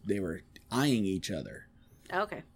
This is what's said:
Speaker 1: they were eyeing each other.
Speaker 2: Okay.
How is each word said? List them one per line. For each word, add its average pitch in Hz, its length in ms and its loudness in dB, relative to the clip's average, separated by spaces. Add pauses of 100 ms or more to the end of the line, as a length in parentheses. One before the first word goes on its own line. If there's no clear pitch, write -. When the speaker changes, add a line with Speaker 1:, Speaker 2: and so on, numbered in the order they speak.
Speaker 1:
they 101 160 2
were 82 220 -2 (280)
eyeing 123 340 4
each 95 260 0
other. - 360 -8 (460)
Speaker 2:
Okay. 185 320 -4 (120)